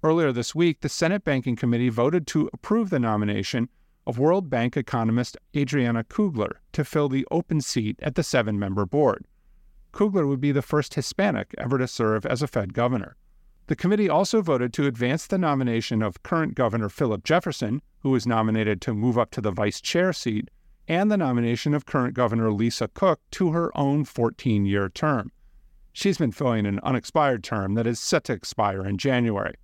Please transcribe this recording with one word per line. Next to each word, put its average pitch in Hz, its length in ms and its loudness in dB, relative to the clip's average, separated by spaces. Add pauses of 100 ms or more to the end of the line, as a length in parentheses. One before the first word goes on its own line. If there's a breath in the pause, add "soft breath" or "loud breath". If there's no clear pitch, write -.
Earlier 160 300 4
this 117 220 -4
week, 165 280 2
the 147 80 -2
Senate 185 340 0
Banking 131 320 0
Committee 120 320 2
voted 135 380 2
to - 260 0
approve 214 380 0
the 156 80 0
nomination 107 720 0 (360)
of 120 120 -4
World 165 320 2
Bank 123 260 0
economist 117 640 -2 (180)
Adriana 127 480 0
Kugler 156 560 -2 (120)
to 151 120 -2
fill 147 240 0
the 135 220 -2
open 156 320 -2
seat 107 400 -4
at 139 120 -4
the 160 80 0
seven-member 101 600 0
board. 131 400 2 (680)
Kugler 196 340 2
would 135 160 0
be 143 100 2
the 135 80 2
first 147 320 -2
Hispanic 143 640 -2
ever 131 220 -2
to 127 100 0
serve 107 380 0
as 127 160 -2
a 147 40 -2
Fed 98 280 -4
governor. 120 420 -2 (520)
The - 80 0
committee 202 340 2
also 196 320 2
voted 127 320 0
to 143 120 0
advance 123 400 -2
the 196 120 0
nomination 123 640 0
of 104 200 -4
current 160 320 -2
Governor 113 360 0
Philip 110 340 -2
Jefferson, 151 560 0 (200)
who 135 100 0
was 120 160 2
nominated 110 560 2
to 123 100 -4
move 113 240 0
up 120 140 0
to - 100 -6
the 104 120 -2
vice 104 280 -2
chair 180 320 0
seat, 110 380 -4 (360)
and 202 240 2
the 208 60 2
nomination 123 560 0
of 147 140 -2
current 123 260 0
Governor 113 400 2
Lisa 110 360 0
Cook 180 300 2 (120)
to 175 220 0
her 170 220 -2
own 143 300 2
fourteen-year 101 840 0
term. 139 420 -2 (640)
She's 196 240 0
been 139 120 2
filling 113 360 0
an 98 160 0
unexpired 127 600 0
term 98 300 -2
that 113 140 0
is 117 120 -2
set - 260 0
to 127 100 -2
expire 98 500 -4
in 98 140 -4
January. 120 640 0